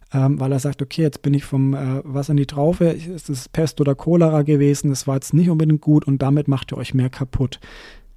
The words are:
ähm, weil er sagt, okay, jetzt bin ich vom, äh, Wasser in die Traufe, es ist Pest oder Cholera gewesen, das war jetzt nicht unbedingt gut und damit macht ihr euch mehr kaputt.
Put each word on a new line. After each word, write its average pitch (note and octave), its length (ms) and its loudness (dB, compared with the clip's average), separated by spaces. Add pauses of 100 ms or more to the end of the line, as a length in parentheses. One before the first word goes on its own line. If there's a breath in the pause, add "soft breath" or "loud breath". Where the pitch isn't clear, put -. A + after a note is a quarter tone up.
(120)
ähm, C#3 260 2
weil C3 140 -2
er C#3 60 0
sagt, C#3+ 240 -4
okay, D3+ 200 -4
jetzt D3+ 200 -2
bin C#3+ 120 2
ich C#3+ 100 0
vom, C3+ 300 0
äh, C#3 300 -4
Wasser C#3 280 -4
in D3 40 2
die C#3 100 2
Traufe, E3 440 0
es E3 380 -10
ist C3+ 240 -10
Pest D#3+ 280 -2
oder C#3 140 2
Cholera D#3+ 480 2
gewesen, C#3+ 480 2
das C3 160 -4
war C3+ 100 -2
jetzt - 180 -4
nicht F3 160 4
unbedingt D#3 300 2
gut D3+ 260 2
und C3+ 160 0
damit C#3 260 2
macht C3+ 240 -4
ihr B2 60 -8
euch B2 160 -6
mehr B2+ 160 0
kaputt. - 500 -4 (560 loud breath)